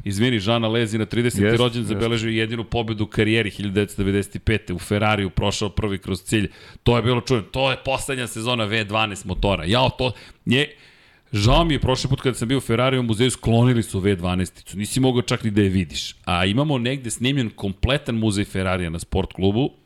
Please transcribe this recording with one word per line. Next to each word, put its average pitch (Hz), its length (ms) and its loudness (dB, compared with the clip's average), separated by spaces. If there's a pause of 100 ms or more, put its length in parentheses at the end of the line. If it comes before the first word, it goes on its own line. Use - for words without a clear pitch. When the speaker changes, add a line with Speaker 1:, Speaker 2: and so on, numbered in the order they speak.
Speaker 1:
izvini, 107 340 0
Žana 113 300 0
Lezina, 110 380 0
trideseti 107 380 0
Speaker 2:
Jest, 113 140 4
Speaker 1:
rođendan, 120 240 0
Speaker 2:
jest. 101 120 -4
Speaker 1:
zabeležio 113 360 -2
jedinu 110 340 -2
pobedu 110 400 -2
u 104 40 -2
karijeri 107 420 2
hiljadu 98 240 -6
devetsto 101 280 0
devedeset 98 420 -2
pete 107 280 -2
u 87 60 -4
Ferrariju, 104 520 0
prošao 101 380 -2
prvi 98 300 -2
kroz 95 220 -6
cilj. 104 280 0 (340)
To 120 140 4
je 113 60 2
bilo 120 180 2
čuveno. 110 260 0
To 131 240 0
je 127 80 -2
poslednja 131 480 -4
sezona 113 380 -4
V 107 200 -2
dvanaest 104 400 -4
motora. 92 400 0
Jao, 123 260 2
to 127 220 -2 (340)
je, 135 280 0 (580)
žao 123 320 4
mi 156 100 2
je, 123 60 -2
prošli 127 300 0
put 131 100 0
kada 127 140 0
sam 117 140 -4
bio 135 100 2
u - 40 -2
Ferrariju 127 380 2
u 123 40 0
muzeju, 113 260 2
sklonili 117 520 4
su 98 180 -4
V 98 160 2
dvanaesticu. 87 640 -4
Nisi 104 220 -2
mogao 123 220 4
čak 120 220 -2
ni 113 60 -2
da 104 120 4
je 98 60 4
vidiš. 92 560 -4
A 90 200 0
imamo 131 340 0
negde 123 320 -4
snimljen 127 400 -2
kompletan 123 640 -2
muzej 107 320 0
Ferrarija 92 440 -2
na 82 80 -6
Sport - 340 -4
klubu, 101 380 0 (160)